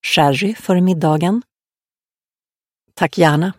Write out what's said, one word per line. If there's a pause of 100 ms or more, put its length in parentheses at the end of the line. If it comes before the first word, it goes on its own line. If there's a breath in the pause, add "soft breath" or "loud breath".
Sherry
före
middagen?" (1500)
"Tack
gärna.